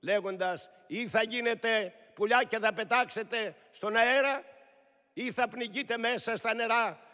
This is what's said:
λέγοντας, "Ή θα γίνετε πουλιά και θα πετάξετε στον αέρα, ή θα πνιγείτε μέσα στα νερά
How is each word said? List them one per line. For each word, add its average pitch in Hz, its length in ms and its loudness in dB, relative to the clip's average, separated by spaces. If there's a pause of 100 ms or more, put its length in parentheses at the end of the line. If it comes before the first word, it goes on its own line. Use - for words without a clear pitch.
λέγοντας, 185 680 -2 (160)
"Ή 220 220 -6
θα 220 140 2
γίνετε 226 720 0 (200)
πουλιά 233 280 4
και 226 160 -2
θα 214 140 2
πετάξετε 220 840 -2 (140)
στον 214 260 -2
αέρα, 269 480 4 (680)
ή 240 200 -6
θα 247 160 0
πνιγείτε 233 500 -6
μέσα 233 380 -2
στα 220 180 -2
νερά 226 460 0 (140)